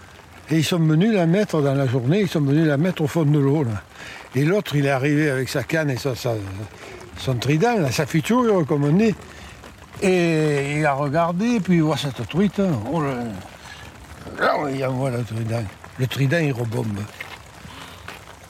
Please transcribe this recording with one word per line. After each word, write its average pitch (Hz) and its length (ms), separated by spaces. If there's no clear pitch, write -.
Et 160 80
ils 147 40
sont 180 140
venus 160 340
la 185 140
mettre 170 380
dans 139 100
la 139 140
journée, 131 320
ils 196 100
sont 160 120
venus 147 260
la 143 100
mettre 170 240
au 147 60
fond 165 160
de 147 160
l'eau, 139 240
là. 110 180
Et 139 100
l'autre, 185 300
il 143 100
est 139 60
arrivé 147 400
avec 131 180
sa 131 140
canne 160 260
et 123 80
sa, 131 160
sa, 113 220
son 131 160
trident, 160 460
là, 135 120
sa 147 140
fitouille, 208 600
comme 147 160
on 147 100
dit. 214 220
Et 156 760
il 156 60
a 143 80
regardé, 170 640
puis 180 160
il 160 80
voit 151 140
cette 123 300
truite, 196 320
hein. 190 120
Oh 151 120
là 139 100
là, 147 340
il 135 100
envoie 131 280
le 120 100
trident. 113 420
Le 127 80
trident, 139 320
il 143 140
rebombe. 117 340